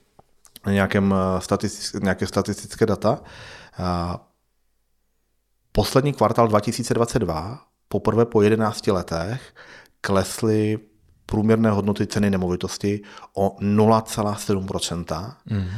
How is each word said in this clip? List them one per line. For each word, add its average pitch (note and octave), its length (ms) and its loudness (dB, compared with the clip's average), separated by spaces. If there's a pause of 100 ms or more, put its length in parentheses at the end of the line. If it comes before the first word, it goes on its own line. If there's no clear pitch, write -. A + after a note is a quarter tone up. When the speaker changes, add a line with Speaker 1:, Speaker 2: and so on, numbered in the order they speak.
(680)
Speaker 1:
na G2+ 60 0
nějakém, G2 420 4 (220)
eh, F#2 40 -4
statistic-, - 600 -4
nějaké F#2+ 240 0
statistické - 600 -2
data. G#2 320 0 (600)
Eh, F2 380 -4 (1600)
poslední C3+ 400 2
kvartál A2+ 360 2
dva G#2 120 4
tisíce A2+ 340 -4
dvacet A#2 240 0
dva, F2+ 420 -4 (280)
poprvé G#2+ 380 0
po A2 160 4
jedenácti G#2+ 480 2
letech, F2+ 640 -4 (460)
klesly G#2+ 800 0 (480)
průměrné A2 440 4
hodnoty G2+ 360 2
ceny G2+ 240 0
nemovitosti F#2 720 -2 (360)
o G2 240 0
nula G#2+ 400 4
celá G#2 340 -4
sedm G2 320 -2
procenta F2 680 -6 (100)
Speaker 2:
Mhm. G2 320 -4